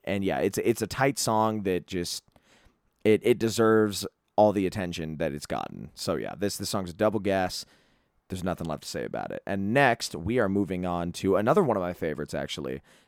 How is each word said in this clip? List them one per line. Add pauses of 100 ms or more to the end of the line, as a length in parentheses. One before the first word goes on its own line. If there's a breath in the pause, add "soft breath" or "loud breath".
And
yeah,
it's,
it's
a
tight
song
that
just, (800 soft breath)
it,
it
deserves (280)
all
the
attention
that
it's
gotten.
So
yeah,
this,
this
song's
a
double
gas. (640 soft breath)
There's
nothing
left
to
say
about
it.
And
next,
we
are
moving
on
to
another
one
of
my
favorites,
actually, (260 soft breath)